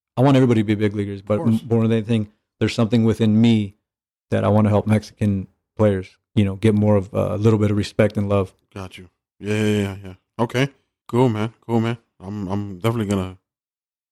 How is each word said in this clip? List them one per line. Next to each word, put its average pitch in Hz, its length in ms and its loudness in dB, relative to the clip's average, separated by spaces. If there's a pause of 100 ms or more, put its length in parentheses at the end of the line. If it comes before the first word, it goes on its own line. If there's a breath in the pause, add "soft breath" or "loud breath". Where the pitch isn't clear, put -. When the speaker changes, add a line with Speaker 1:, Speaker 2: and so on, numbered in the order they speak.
(160)
Speaker 1:
I 123 60 0
want 135 160 4
everybody 120 220 4
to 107 40 -2
be 107 100 0
big 104 200 -2
leaguers, 101 260 -6
Speaker 2:
Of 98 60 -18
Speaker 1:
but 104 120 0
Speaker 2:
course. 113 240 0
Speaker 1:
m-, 120 60 -16
more 113 140 0
than 113 100 0
anything, 110 400 -2 (260)
there's 110 160 -2
something 113 300 2
within 110 340 2
me 110 360 2 (560)
that 107 140 -2
I 104 40 0
wanna 104 220 4
help 101 160 2
Mexican 104 600 -2 (300)
players, 98 320 0 (260)
you 107 120 2
know, 98 100 -4
get 107 180 2
more 104 220 2
of, 95 180 -4
uh, 98 180 -2
a 98 40 -6
little 110 220 2
bit 104 120 0
of 104 60 0
respect 104 400 -2
and 104 120 -2
love. 98 260 -2 (200)
Speaker 2:
Got 95 220 -14
you. 90 140 -20 (280)
Yeah, 104 240 -6
yeah, 107 200 2
yeah, 98 220 -6
yeah. 92 100 -16 (240)
Okay. 123 300 -2 (380)
Cool, 123 220 2
man. 110 240 -2 (140)
Cool, 117 140 0
man. 117 180 -2 (200)
I'm, 98 300 -10
I'm 101 300 -6
definitely 113 360 -2
gonna, 92 220 -4 (760)